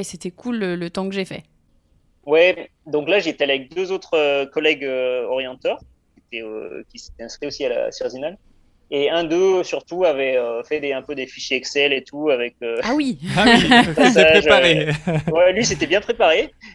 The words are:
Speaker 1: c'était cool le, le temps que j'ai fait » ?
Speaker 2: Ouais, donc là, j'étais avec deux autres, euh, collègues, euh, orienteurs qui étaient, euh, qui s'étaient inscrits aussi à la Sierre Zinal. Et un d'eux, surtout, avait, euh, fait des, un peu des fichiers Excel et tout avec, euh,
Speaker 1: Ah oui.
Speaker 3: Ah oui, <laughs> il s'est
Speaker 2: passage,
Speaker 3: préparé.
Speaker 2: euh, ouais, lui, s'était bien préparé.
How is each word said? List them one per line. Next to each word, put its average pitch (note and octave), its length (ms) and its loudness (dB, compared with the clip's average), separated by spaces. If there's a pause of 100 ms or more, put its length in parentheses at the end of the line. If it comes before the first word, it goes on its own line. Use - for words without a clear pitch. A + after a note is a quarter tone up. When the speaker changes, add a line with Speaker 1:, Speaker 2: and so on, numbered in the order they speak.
Speaker 1:
c'était F#3 260 -12
cool A#3+ 280 -8
le, F#3 180 -4
le E3+ 160 -6
temps F#3+ 180 -6
que G3 60 -8
j'ai F#3+ 100 -4
fait » ? - 160 -12 (840)
Speaker 2:
Ouais, E3 420 4 (160)
donc D3+ 240 -2
là, G3 80 4
j'étais E3+ 280 -2
avec C3+ 280 -2
deux F3+ 180 -4
autres, F#3 240 -8
euh, C#3+ 300 0
collègues, D3+ 400 -2
euh, B2+ 400 -2
orienteurs C3 540 -6 (340)
qui - 240 -16
étaient, A2+ 80 -10
euh, - 460 -12
qui A#2+ 80 -20
s'étaient - 240 -20
inscrits A#2 240 -12
aussi C#3 180 -8
à B2 40 -2
la A#2+ 220 -4
Sierre B2+ 180 -8
Zinal. C#3+ 280 -10 (540)
Et C#3+ 180 0
un E3+ 140 -2
d'eux, F3+ 400 2
surtout, E3 420 -6
avait, C3+ 320 0
euh, A#2 260 -2
fait D3+ 160 -6
des, C#3+ 140 -4
un C3 80 -6
peu C#3+ 140 -10
des C3 120 -8
fichiers - 300 -6
Excel C#3+ 360 0
et C3 100 -4
tout D3+ 260 -6
avec, A#2+ 340 0
euh, A#2 200 -6
Speaker 1:
Ah A3+ 120 -2
oui. C4+ 220 -2 (200)
Speaker 3:
Ah G3+ 100 4
oui, A#3+ 160 6
<laughs> - 0 -
il A#3+ 220 6
s'est E3+ 100 -4
Speaker 2:
passage, G3+ 460 6
Speaker 3:
préparé. D#3+ 460 4 (200)
Speaker 2:
euh, E3 240 -2
ouais, F3+ 220 4
lui, A3 120 -2
s'était D#3 220 -4
bien F#3 140 0
préparé. G#3 520 0 (220)